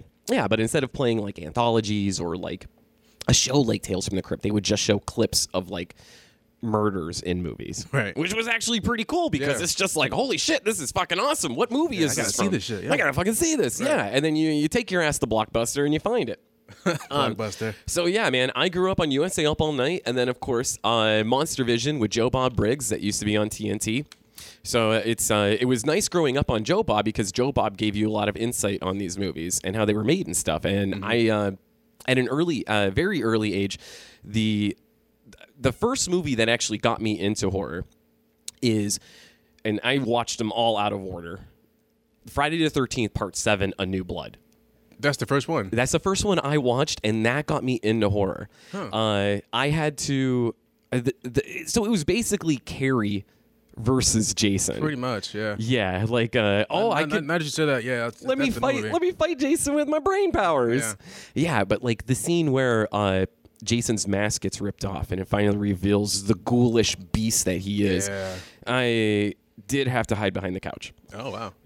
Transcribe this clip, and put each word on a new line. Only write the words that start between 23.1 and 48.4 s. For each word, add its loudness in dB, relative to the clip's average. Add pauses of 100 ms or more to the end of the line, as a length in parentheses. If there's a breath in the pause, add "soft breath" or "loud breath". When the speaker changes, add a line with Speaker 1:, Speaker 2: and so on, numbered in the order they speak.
Speaker 1:
to -4
be 2
on 2
T -6
N -2
T. -2 (580 loud breath)
So, 2
uh, 4
it's, 0
uh, 4
it 2
was 0
nice 0
growing 2
up 0
on 0
Joe 2
Bob 2
because -2
Joe 0
Bob -2
gave 0
you 2
a 0
lot 0
of -4
insight -2
on -2
these -6
movies -4
and -4
how 2
they 4
were 0
made 2
and -6
stuff. -2
And 0
Speaker 2:
Mm-hmm. -6
Speaker 1:
I, 2
uh, 2 (560)
at 2
an 2
early, 0
uh, 2
very 0
early 2
age, 0 (460 loud breath)
the, 2 (840)
the 2
first -2
movie 0
that 2
actually 0
got 0
me 0
into 0
horror -4 (760)
is, 0 (640 loud breath)
and -2
I 2
watched -2
them -2
all 2
out 0
of -6
order, -12 (840)
Friday 0
the 2
Thirteenth 0
Part -6
Seven: 0
A -2
New -2
Blood. -10 (640)
Speaker 2:
That's 0
the -4
first 0
one. -2
Speaker 1:
That's 2
the 2
first 0
one 2
I 0
watched, 0
and 2
that 0
got 0
me 0
into 2
horror. 0 (220 loud breath)